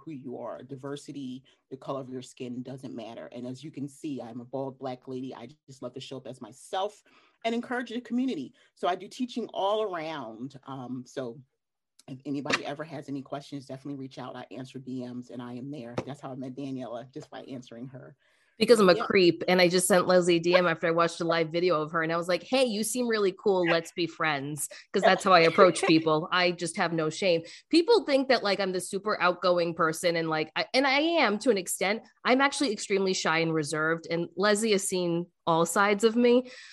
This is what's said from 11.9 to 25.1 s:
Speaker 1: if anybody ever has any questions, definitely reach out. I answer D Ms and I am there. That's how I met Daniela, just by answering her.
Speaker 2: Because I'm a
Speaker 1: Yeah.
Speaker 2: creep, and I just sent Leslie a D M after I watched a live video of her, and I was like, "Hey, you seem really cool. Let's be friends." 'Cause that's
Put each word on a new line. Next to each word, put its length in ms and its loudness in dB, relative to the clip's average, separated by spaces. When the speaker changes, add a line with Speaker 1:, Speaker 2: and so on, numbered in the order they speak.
Speaker 1:
if 160 -12
anybody 400 -4
ever 180 -8
has 280 -12
any 120 -8
questions, 440 -14
definitely 340 -12
reach 180 -14
out. 180 -12
I 140 -14
answer 280 -14
D 280 -10
Ms 220 -12
and 140 -14
I 100 -12
am 180 -12
there. 240 -14
That's 160 -14
how 100 -14
I 20 -12
met 220 -12
Daniela, 560 -10
just 180 -16
by 120 -14
answering 460 -16
her. 280 -20
Speaker 2:
Because 220 6
I'm 80 8
a 60 8
Speaker 1:
Yeah. 100 0
Speaker 2:
creep, 440 6
and 120 6
I 80 8
just 180 2
sent 200 6
Leslie 300 6
a 40 2
D 140 4
M 120 6
after 200 0
I 40 4
watched 300 2
a 40 -2
live 260 2
video 320 2
of 100 -6
her, 100 0
and 80 -2
I 60 0
was 100 -4
like, 160 0
"Hey, 220 0
you 200 -2
seem 220 -2
really 260 2
cool. 340 2
Let's 260 0
be 140 -2
friends." 600 -4
'Cause 80 2
that's 220 6